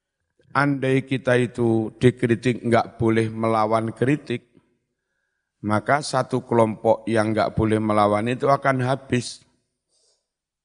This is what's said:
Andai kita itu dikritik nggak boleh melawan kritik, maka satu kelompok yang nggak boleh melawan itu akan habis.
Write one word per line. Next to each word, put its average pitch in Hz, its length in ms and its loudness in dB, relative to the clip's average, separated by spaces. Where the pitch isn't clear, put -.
Andai 135 480 0
kita 131 340 0
itu 113 600 0
dikritik 120 640 0
nggak 113 400 0
boleh 113 240 2
melawan 110 640 0
kritik, 123 560 -2
maka 107 320 0
satu 131 480 -4
kelompok 110 640 0
yang 107 240 0
nggak - 240 -2
boleh 107 240 2
melawan 107 480 2
itu 127 160 -4
akan 135 400 0
habis. - 560 -4